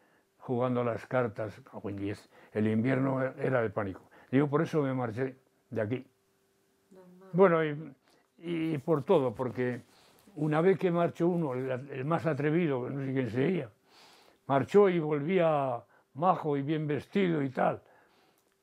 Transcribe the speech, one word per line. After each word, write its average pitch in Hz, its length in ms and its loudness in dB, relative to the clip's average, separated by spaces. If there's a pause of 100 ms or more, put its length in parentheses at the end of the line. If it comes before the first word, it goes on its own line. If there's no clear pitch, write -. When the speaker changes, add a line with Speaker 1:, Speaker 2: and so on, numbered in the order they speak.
(380)
Speaker 1:
jugando 123 440 -2
a - 20 0
las 113 240 -4
cartas, 113 540 -4
cago 101 280 -12
en 101 60 -8
diez, 101 340 -8 (220)
el 107 160 0
invierno 131 540 0
era 131 400 -2
de 110 80 0
pánico. 98 320 -6 (280)
Digo, 143 180 2
por 147 140 0
eso 165 200 -2
me 131 120 -2
marché 127 420 -4 (340)
de 113 120 -4
aquí. 113 260 -4 (840)
Speaker 2:
Normal. - 420 -20
Speaker 1:
Bueno, 165 320 6
y, 147 300 -6 (420)
y 160 400 -4
por 151 260 0
todo, 131 320 2
porque 123 460 -4 (560)
una 151 240 2
vez 185 180 4
que 185 100 2
marchó 170 380 0
uno, 170 260 0
el, 131 360 -4
el 135 160 -8
más 156 200 -2
atrevido, 151 600 0
que 127 60 -6
no 139 140 -6
sé 135 60 -4
quién 131 180 -2
sería, 135 400 0 (800)
marchó 139 400 6
y 175 120 2
volvía 151 840 0 (300)
majo 156 420 0
y 139 60 -2
bien 151 260 -2
vestido 160 560 0
y 135 60 -2
tal. 131 320 -2 (800)